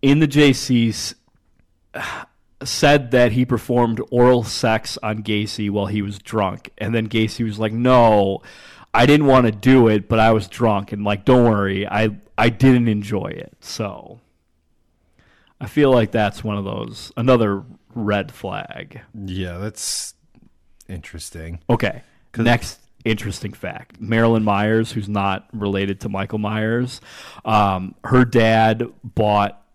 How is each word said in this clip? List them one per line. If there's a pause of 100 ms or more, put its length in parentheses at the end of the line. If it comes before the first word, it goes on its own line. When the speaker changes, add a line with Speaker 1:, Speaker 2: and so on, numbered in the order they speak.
Speaker 1:
in
the
J
Cs (1500)
said
that
he
performed (100)
oral
sex
on
Gacy
while
he
was
drunk,
and
then
Gacy
was
like,
"No, (520)
I
didn't
want
to
do
it,
but
I
was
drunk,
and,
like,
don't
worry,
I, (200)
I
didn't
enjoy
it."
So (1400)
I
feel
like
that's
one
of
those,
another (320)
red
flag. (120)
Speaker 2:
Yeah,
that's (720)
interesting. (100)
Speaker 1:
Okay, (300)
Speaker 2:
'Cause
Speaker 1:
next (260)
interesting
fact.
Marilyn
Myers,
who's
not
related
to
Michael
Myers, (460)
um,
her
dad (100)
bought (100)